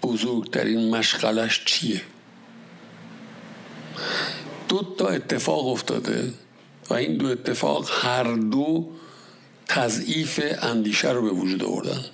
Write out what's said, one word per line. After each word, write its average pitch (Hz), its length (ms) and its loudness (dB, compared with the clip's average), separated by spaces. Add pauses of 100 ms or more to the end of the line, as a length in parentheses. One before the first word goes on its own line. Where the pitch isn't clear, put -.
بزرگترین 113 920 2
مشغلش 113 680 2
چیه؟ 101 360 0 (2750)
دو 196 280 0
تا 190 100 2
اتفاق 151 600 2
افتاده - 680 0 (560)
و - 40 4
این 120 240 2
دو 139 100 2
اتفاق 131 640 0
هر 123 420 2
دو 139 580 2 (760)
تضعیف 139 760 0 (200)
اندیشه 113 500 2
رو 123 100 2
به 110 80 2
وجود 95 340 0
آوردن. 95 380 -2 (120)